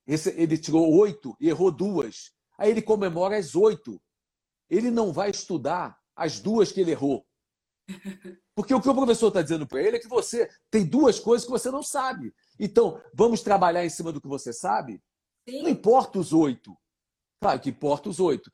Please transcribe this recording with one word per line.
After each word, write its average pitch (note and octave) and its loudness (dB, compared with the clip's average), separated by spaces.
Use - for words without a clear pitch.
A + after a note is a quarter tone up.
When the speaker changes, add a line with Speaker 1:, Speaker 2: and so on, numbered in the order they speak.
Speaker 1:
rece-, D#3 -4
ele D#3+ 0
tirou D#3+ 2
oito G3 2
e D#3 0
errou E3+ 2
duas. D#3+ -4
Aí G#3+ 0
ele A3 2
comemora G3 -2
as D#3 -6
oito. E3+ 0
Ele A3+ 0
não A3+ 0
vai F#3+ -4
estudar D#3+ -6
as D#3+ -6
duas G#3+ 2
que F#3+ -4
ele E3+ 0
errou. C#3 -2
Speaker 2:
<laughs> - -16
Speaker 1:
Porque G#3 0
o A#3+ 2
que B3+ 0
o C4+ 4
professor A#3 2
tá G3 0
dizendo D#3 -4
pra C3+ -6
ele A3+ 0
é - -6
que A#3 -20
você A#3 -2
tem G#3+ 2
duas A#3+ 4
coisas A#3 2
que B3 -12
você B3 -4
não C#4 -6
sabe. C4 -6
Então, G#3 2
vamos A3 4
trabalhar F3+ 2
em E3 -2
cima E3 -8
do C#3+ -10
que - -18
você C3+ -8
sabe? C3 -6
Speaker 2:
Sim. C4 -10
Speaker 1:
Não E4 0
importa A3+ 2
os D3+ -4
oito. C#3 0
Claro D3+ -2
que C3+ -8
importa C#3+ -4
os F3+ -10
oito, D#3+ -2